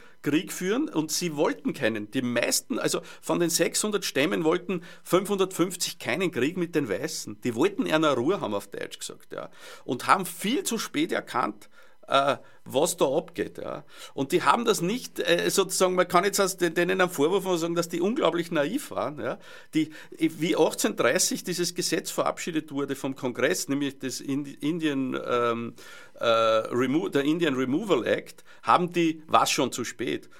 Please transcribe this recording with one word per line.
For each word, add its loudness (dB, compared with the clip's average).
Krieg 0
führen?“ -2
Und -2
sie -2
wollten 0
keinen. -2
Die 0
meisten, 0
also -2
von -2
den 2
sechshundert 0
Stämmen 0
wollten 0
fünfhundertfünfzig 0
keinen -2
Krieg 0
mit -4
den 0
Weißen. -6
Die -2
wollten 0
eher 2
eine 4
Ruhe 0
haben, -4
auf -4
Deutsch -12
gesagt, -14
ja. -10
Und -4
haben 4
viel -2
zu -2
spät -2
erkannt, -2
äh, 4
was 0
da 4
abgeht, -2
ja. -10
Und -4
die 2
haben 4
das 2
nicht, -4
äh, 2
sozusagen, 2
man 4
kann 4
jetzt 0
aus 2
den, 0
denen 2
einen 4
Vorwurf 2
machen, 2
sagen, -2
dass -2
die -4
unglaublich 0
naiv -2
waren, -4
ja. -6
Die, 0
wie 0
achtzehnhundertdreißig 2
dieses -2
Gesetz -2
verabschiedet -2
wurde -4
vom -6
Kongress, 0
nämlich -2
das -8
Indi-, -6
Indian, -2
ähm, 0
äh, 2
Remo-, 4
der 2
Indian 2
Removal 2
Act, -2
haben 4
die, 0
war's 4
schon 2
zu -6
spät. -6